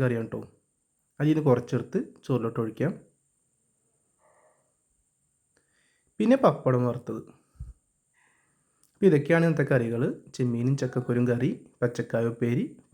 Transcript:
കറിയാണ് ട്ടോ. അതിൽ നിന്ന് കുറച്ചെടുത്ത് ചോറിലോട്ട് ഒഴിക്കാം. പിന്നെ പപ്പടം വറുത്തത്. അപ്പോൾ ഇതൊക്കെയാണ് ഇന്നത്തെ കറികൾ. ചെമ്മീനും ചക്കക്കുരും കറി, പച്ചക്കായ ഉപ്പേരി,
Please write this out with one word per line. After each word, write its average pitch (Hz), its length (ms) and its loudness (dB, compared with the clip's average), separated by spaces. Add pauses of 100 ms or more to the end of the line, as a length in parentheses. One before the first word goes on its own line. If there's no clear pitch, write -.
കറിയാണ് 117 280 -2
ട്ടോ. 110 100 -10 (760)
അതിൽ 151 120 2
നിന്ന് 156 180 0
കുറച്ചെടുത്ത് 123 500 0 (260)
ചോറിലോട്ട് 117 380 -4
ഒഴിക്കാം. 117 300 -4 (3250)
പിന്നെ 226 280 4
പപ്പടം 135 420 2
വറുത്തത്. 117 340 -6 (1700)
അപ്പോൾ 202 160 2
ഇതൊക്കെയാണ് 165 380 4
ഇന്നത്തെ 147 260 2
കറികൾ. 117 280 0 (340)
ചെമ്മീനും 123 460 0
ചക്കക്കുരും 127 480 -2
കറി, 120 200 0 (320)
പച്ചക്കായ 117 520 -2
ഉപ്പേരി, 123 320 0 (280)